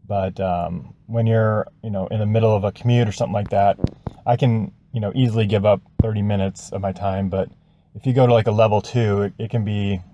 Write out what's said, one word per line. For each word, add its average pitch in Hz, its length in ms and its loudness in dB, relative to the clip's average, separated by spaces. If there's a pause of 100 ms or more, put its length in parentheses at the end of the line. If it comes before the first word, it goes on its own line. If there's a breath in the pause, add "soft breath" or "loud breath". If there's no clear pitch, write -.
But, 95 340 -4
um, 87 540 -4 (120)
when 117 200 0
you're, 110 420 2 (140)
you 110 80 -10
know, 95 180 -4
in 110 100 -4
the 104 80 -2
middle 110 280 2
of 101 100 0
a 101 80 -2
commute 120 360 2
or 101 40 -6
something 95 200 -4
like 104 160 -4
that, 101 300 2 (480 loud breath)
I 123 100 2
can, 113 360 0 (200)
you 117 80 -6
know, 101 140 -4
easily 113 320 2
give 101 200 0
up 101 140 4 (200)
thirty 107 220 2
minutes 98 480 -2
of 101 100 -6
my 98 120 -2
time. 98 360 -4
But 95 220 -4 (440 soft breath)
if - 120 -8
you 131 60 2
go 127 140 4
to, 120 60 4
like, 113 140 4
a 113 60 2
level 107 280 4
two, 104 420 0
it, 101 160 -4
it 113 120 -8
can 110 140 -2
be 101 360 -2 (140)